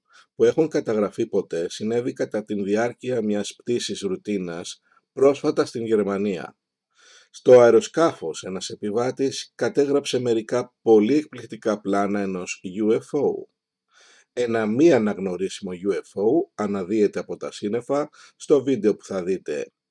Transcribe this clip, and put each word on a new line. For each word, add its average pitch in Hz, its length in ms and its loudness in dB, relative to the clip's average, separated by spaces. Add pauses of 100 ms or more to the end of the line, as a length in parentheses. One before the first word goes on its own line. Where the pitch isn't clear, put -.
(340)
που 110 100 2
έχουν 156 240 2
καταγραφεί 113 580 -2
ποτέ 85 440 -4
συνέβη 120 420 -4
κατά 110 320 -6
την 101 200 -6
διάρκεια 117 580 -2
μιας 104 340 -4
πτήσης 113 440 -6
ρουτίνας 92 800 -6 (320)
πρόσφατα 143 520 2
στην 117 220 -8
Γερμανία. 98 680 -2 (760)
Στο 127 300 8
αεροσκάφος, 120 840 4
ένας 95 260 -10
επιβάτης 123 840 -4
κατέγραψε 139 640 0
μερικά 123 640 -2
πολύ 110 320 6
εκπληκτικά 113 680 -4
πλάνα 101 400 0
ενός 92 440 -6
U 107 280 -2
F - 280 -2
O. 95 260 -2 (880)
Ένα 113 320 -2
μη 139 260 4
αναγνωρίσιμο 95 840 -2
U 92 180 -4
F 90 300 -6
O 131 320 2
αναδύεται 101 640 0
από 85 180 -8
τα 73 160 -10
σύννεφα 120 560 -4 (280)
στο 143 260 4
βίντεο 107 340 2
που - 80 -20
θα 95 180 -6
δείτε 82 500 -6 (180)